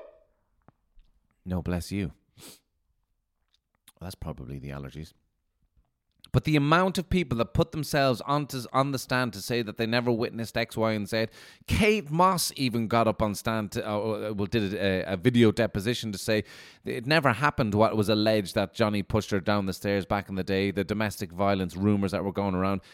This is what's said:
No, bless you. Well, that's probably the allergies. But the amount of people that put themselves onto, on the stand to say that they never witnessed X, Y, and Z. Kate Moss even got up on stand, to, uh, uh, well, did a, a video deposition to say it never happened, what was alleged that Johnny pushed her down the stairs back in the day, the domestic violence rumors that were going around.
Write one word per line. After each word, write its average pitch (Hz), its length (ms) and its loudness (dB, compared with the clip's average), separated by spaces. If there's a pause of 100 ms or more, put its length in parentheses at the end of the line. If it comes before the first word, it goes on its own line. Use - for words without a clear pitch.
(1500)
No, 90 160 -2
bless 87 300 -4
you. 98 200 -2 (1900)
Well, 85 60 -12
that's 92 80 -12
probably 69 440 -12
the 69 120 -12
allergies. 69 420 -12 (1200)
But - 120 2
the 151 120 2
amount 165 400 2
of 175 140 -4
people 143 280 0
that 117 160 -2
put 165 180 0
themselves 139 480 0
onto, 143 420 -4 (100)
on 139 200 2
the 131 60 -4
stand 127 340 -2
to 95 100 -10
say 120 200 0
that 107 160 -8
they 113 80 0
never 120 260 2
witnessed 113 440 -4
X, 117 200 -2
Y, 110 160 2
and 104 160 -2
Z. 113 180 0 (400)
Kate 208 440 4
Moss 180 460 2
even 117 300 0
got 113 220 4
up 107 120 0
on 107 140 0
stand, 110 380 -4
to, 107 140 -4
uh, 107 440 -4
uh, - 40 -4
well, 101 120 -2
did 101 280 0
a, 95 380 0
a 98 40 0
video 117 340 6
deposition 107 640 -2
to 95 60 -8
say 107 260 0 (400)
it 123 200 -6
never 139 280 2
happened, 117 420 0
what 107 220 4
was 101 120 2
alleged 107 460 2
that 101 200 -2
Johnny 104 280 0
pushed - 300 -2
her 101 80 0
down 104 260 0
the 95 60 -2
stairs 101 340 0
back 101 220 -2
in 98 80 -6
the 92 80 -2
day, 98 260 0
the 95 140 0
domestic 104 480 -4
violence 95 440 0
rumors 101 360 2
that 90 100 -2
were 98 100 -2
going 98 220 0
around. 95 280 -2 (100)